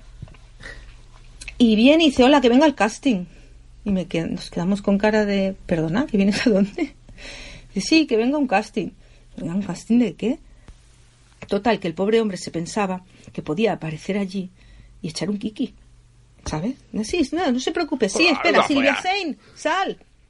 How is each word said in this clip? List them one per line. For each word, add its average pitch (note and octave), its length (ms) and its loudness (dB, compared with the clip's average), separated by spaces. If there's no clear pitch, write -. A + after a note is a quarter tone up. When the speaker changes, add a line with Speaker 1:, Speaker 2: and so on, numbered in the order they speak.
Speaker 1:
y A3+ 180 6
viene D4 300 6
y - 20 6
dice, B3+ 160 4
"Hola, C#4 180 6
que B3+ 80 4
venga C4 160 6
al D4 100 4
casting". G#3 500 0
Y G#3 80 -2
me F3+ 160 -2
qued-, E3 220 -4
nos - 200 -8
quedamos F#3+ 320 -2
con G3 160 2
cara G#3+ 280 2
de, G3 300 0
"¿Perdona, E3 400 0
que G#3 100 0
vienes G3 300 2
a - 20 6
dónde?". G#3 460 0
Dice, G3 120 -4
"Sí, D#4 200 4
que A3+ 100 0
venga B3+ 200 2
a - 20 0
un C#4 80 0
casting". - 420 -2
"¿Venga E3 160 -8
a - 20 -6
un G3+ 80 -2
casting G#3 360 0
de G#3 160 0
qué?". B3 240 -4
Total, G3+ 320 0
que F#3+ 80 -6
el E3 60 -4
pobre G#3 280 0
hombre G3 160 -4
se - 140 -12
pensaba F#3 520 -4
que - 100 -10
podía F#3 300 -2
aparecer D#3 440 -6
allí F#3+ 320 -6
y F3 60 -8
echar E3 200 -6
un G#3 80 -4
kiki, - 380 -8
¿sabes? F3+ 300 -6
"No, G#3+ 100 -4
sí, D#4+ 280 0
no, D#4+ 200 0
no A#3+ 80 0
se C4 120 -4
preocupe. D4+ 380 -2
Sí, D#4+ 180 2
espera, E4+ 320 2
Speaker 2:
Hola, - 80 2
Speaker 1:
Silvia C#4 280 2
Speaker 2:
fuera. F#4 200 -2
Speaker 1:
Sein, F4 220 -6
sal, E4+ 440 -2